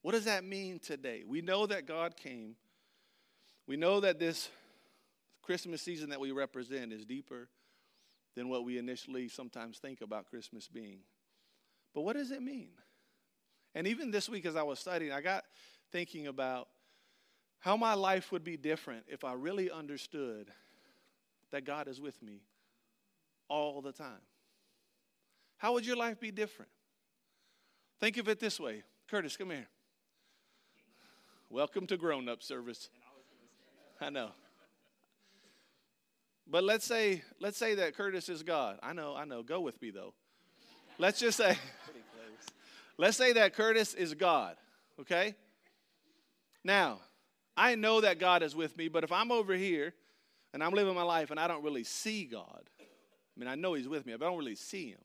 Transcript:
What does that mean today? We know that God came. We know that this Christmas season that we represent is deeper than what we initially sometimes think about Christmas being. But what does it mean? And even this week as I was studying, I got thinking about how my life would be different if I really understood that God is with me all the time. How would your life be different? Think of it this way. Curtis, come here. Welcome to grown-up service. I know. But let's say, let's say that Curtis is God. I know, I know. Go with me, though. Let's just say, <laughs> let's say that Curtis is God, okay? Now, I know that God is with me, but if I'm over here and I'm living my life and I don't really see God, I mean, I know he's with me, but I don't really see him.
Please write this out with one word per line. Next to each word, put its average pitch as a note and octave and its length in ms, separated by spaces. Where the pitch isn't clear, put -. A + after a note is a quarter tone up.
What F3+ 120
does A3 120
that G3+ 200
mean F#3+ 360
today? C3+ 460
We C3+ 140
know F#3+ 260
that F#3+ 200
God E3 300
came. A#2 400
We C3+ 80
know F#3 240
that F#3 180
this E3 300
Christmas F3 400
season D3+ 280
that C#3+ 80
we C3+ 140
represent C3 600
is G#2+ 120
deeper B2 440
than B2 140
what B2+ 160
we B2 140
initially B2 500
sometimes A#2 500
think C3+ 220
about G#2 260
Christmas A2+ 420
being. G#2 320
But D3 80
what G#3+ 140
does C4+ 140
it C4+ 120
mean? B3+ 280
And E3 120
even A#3+ 240
this G3+ 180
week G3 180
as D#3+ 100
I D#3+ 60
was C#3+ 160
studying, E3 340
I C#3+ 80
got F#3 240
thinking E3+ 360
about C3 420
how G3 180
my A3+ 180
life F#3+ 380
would E3+ 120
be E3 120
different C#3 520
if C#3 160
I B2+ 100
really F3+ 360
understood C#3 800
that C#3 140
God C#3+ 240
is C3 120
with C#3+ 220
me G#2 180
all D3 340
the C#3 100
time. B2+ 300
How A3+ 160
would A#3 120
your B3 100
life A#3 220
be A3 120
different? G#3+ 400
Think G#3+ 160
of A3 120
it G#3+ 120
this A3 180
way. A2 240
Curtis, F3 280
come F#3+ 140
here. C3+ 180
Welcome D3 380
to F#3 100
grown-up C3+ 440
service. B2 460
I C#3+ 80
know. C3 220
But E3+ 180
let's G#3+ 200
say, G#3 380
let's G3 160
say A3 200
that E3+ 200
Curtis G3 320
is D#3+ 140
God. C#3 400
I C3 100
know, D3+ 220
I C#3+ 100
know. B2+ 180
Go D3+ 180
with C#3 200
me, A#2 100
though. F#2+ 240
Let's F#3 220
just A#3 160
say, G3 200
<laughs> - 680
let's G3 180
say B3 180
that G#3+ 200
Curtis A3 400
is E3 200
God, D3+ 420
okay? F#3 340
Now, F3 360
I A#3 180
know A3 260
that F#3+ 180
God F3+ 240
is D3+ 140
with D#3+ 200
me, E3 120
but D#3+ 160
if D#3 80
I'm A3 180
over G#3 240
here F3 400
and C#3+ 100
I'm E3+ 100
living G3 220
my F3+ 80
life E3 280
and D3+ 80
I E3 100
don't D#3 140
really C#3+ 220
see G#3+ 400
God, A2 380
I - 600
mean, B2 80
I C3 60
know F3 200
he's C3 140
with D3 160
me, A#2 120
but C#3 100
I - 20
don't F3+ 100
really A#2+ 180
see E3+ 340
him. - 140